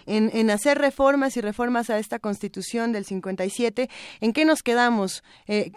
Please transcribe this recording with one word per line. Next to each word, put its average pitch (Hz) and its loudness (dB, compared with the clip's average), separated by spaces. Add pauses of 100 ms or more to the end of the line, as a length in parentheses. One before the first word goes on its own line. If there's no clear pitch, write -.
en, 220 2
en 220 2
hacer 285 2
reformas 277 2
y 240 -2
reformas 233 -2
a 214 0
esta 220 -6
Constitución 208 -4
del 202 -4
cincuenta 190 -6
y 190 -2
siete, 240 -2 (320)
¿en 220 2
qué 311 2
nos 311 2
quedamos, 233 0 (220)
eh, 208 -2